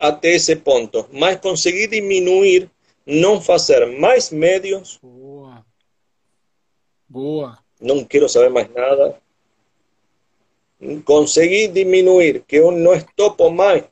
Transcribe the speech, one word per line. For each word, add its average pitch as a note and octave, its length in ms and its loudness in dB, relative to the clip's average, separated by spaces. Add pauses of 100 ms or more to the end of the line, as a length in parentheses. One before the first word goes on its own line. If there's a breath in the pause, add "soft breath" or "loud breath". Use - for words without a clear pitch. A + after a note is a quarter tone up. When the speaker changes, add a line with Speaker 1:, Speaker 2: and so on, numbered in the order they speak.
Speaker 1:
até D3+ 340 0
esse D#3+ 220 -2
ponto, C3+ 560 -4
mas F3 260 -2
consegui F#3 480 -4
diminuir, F#3+ 840 0 (380)
não E3+ 340 0
fazer D3 460 2
mais E3 440 0
médios. F#3 720 -4
Speaker 2:
Boa. C3 640 -20 (1400)
Boa. C3+ 500 -10 (220)
Speaker 1:
Não C3+ 240 -2
quero C#3+ 240 2
saber B2 220 4
mais A#2 240 -2
nada. C#3 420 0 (1900)
Consegui E3 640 0
diminuir, F#3 800 2
que C#3+ 100 -4
eu E3 160 4
não F3 220 2
estopo F3 560 0
mais F3+ 420 0